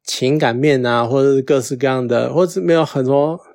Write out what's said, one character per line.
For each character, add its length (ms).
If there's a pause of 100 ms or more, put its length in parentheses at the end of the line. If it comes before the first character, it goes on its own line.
情 340
感 160
面 300
啊， 200
或 180
者 120
是 80
各 180
式 140
各 140
样 180
的， 260
或 140
是 140
没 140
有 100
很 180
多， 380 (140)